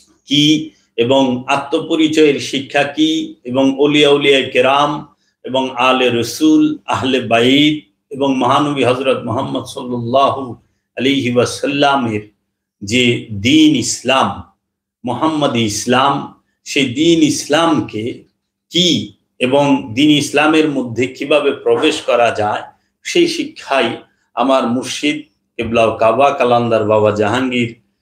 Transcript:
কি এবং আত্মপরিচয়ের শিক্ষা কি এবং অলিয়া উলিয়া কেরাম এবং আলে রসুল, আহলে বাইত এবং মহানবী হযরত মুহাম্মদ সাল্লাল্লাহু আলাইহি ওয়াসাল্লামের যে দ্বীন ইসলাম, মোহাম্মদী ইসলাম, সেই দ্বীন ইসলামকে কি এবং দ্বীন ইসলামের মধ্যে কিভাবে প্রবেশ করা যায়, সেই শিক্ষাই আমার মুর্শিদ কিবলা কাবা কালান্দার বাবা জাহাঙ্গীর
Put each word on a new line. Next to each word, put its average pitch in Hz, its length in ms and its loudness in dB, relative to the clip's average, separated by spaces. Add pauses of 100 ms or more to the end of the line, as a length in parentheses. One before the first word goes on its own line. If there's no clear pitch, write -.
(240)
কি 147 460 2 (260)
এবং 123 500 0
আত্মপরিচয়ের 151 920 0
শিক্ষা 139 440 -4
কি 156 500 -2 (100)
এবং 135 360 0
অলিয়া 147 300 4
উলিয়া 139 320 4
কেরাম 143 720 0 (300)
এবং 131 320 -4
আলে 127 460 0
রসুল, 151 640 2
আহলে 131 340 -2
বাইত 127 640 2 (260)
এবং 135 260 -2
মহানবী 139 480 0
হযরত 127 400 0
মুহাম্মদ 131 400 -4
সাল্লাল্লাহু 123 920 -2 (400)
আলাইহি 123 380 0
ওয়াসাল্লামের 131 1000 0 (480)
যে 120 500 0
দ্বীন 139 440 4
ইসলাম, 117 680 -2 (600)
মোহাম্মদী 131 560 -2
ইসলাম, 123 840 -2 (220)
সেই 131 300 -2
দ্বীন 165 280 2
ইসলামকে 135 1040 -2 (460)
কি 151 420 0 (260)
এবং 131 560 0
দ্বীন 147 160 2
ইসলামের 151 600 2
মধ্যে 123 360 -4
কিভাবে 143 460 -2
প্রবেশ 127 480 0
করা 117 300 2
যায়, 107 320 -4 (400)
সেই 175 260 0
শিক্ষাই - 680 -4 (380)
আমার 131 340 0
মুর্শিদ 147 540 -4 (340)
কিবলা 113 440 0
কাবা 120 300 4
কালান্দার 120 540 0
বাবা 107 260 4
জাহাঙ্গীর 117 720 -2 (220)